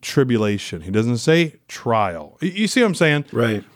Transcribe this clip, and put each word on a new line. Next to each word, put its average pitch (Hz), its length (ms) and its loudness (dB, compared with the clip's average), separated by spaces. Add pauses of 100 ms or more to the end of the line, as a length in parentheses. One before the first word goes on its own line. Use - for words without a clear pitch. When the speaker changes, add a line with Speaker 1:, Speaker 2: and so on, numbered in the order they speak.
Speaker 1:
tribulation. 107 800 0
He 82 80 -10
doesn't 113 280 2
say 160 360 2 (140)
trial. 95 720 -2
Y-, 175 120 -4
you 208 140 -2
see 254 140 2
what 226 60 4
I'm 180 60 -2
saying? 147 380 2
Speaker 2:
Right. 113 320 0 (120)